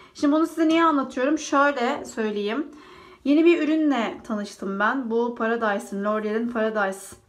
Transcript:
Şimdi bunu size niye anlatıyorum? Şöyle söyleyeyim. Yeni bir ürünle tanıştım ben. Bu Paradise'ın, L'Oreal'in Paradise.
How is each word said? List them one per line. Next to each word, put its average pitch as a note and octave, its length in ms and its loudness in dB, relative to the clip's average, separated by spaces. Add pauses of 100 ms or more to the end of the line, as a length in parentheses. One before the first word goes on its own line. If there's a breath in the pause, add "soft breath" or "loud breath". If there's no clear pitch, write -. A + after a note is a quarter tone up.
(140 loud breath)
Şimdi C#4+ 200 0
bunu D#4+ 140 2
size D#4+ 200 0
niye E4 160 4
anlatıyorum? C#4 540 0
Şöyle C#4 680 0
söyleyeyim. G#3+ 640 -4 (560 loud breath)
Yeni D4+ 220 4
bir D#4+ 180 6
ürünle C#4+ 600 0
tanıştım G3+ 560 -6
ben. A#3 300 0
Bu A#3 260 0
Paradise'ın, A3 680 -2
L'Oreal'in G#3+ 460 -2
Paradise. G#3+ 640 -4 (140)